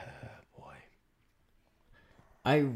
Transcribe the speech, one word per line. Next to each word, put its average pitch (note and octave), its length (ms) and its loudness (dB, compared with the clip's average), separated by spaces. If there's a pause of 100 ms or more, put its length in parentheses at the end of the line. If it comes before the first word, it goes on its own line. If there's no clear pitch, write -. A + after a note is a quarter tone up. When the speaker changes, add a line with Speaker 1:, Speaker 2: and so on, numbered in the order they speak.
(580)
Speaker 1:
boy. - 160 -20 (1700)
Speaker 2:
I C#3+ 320 6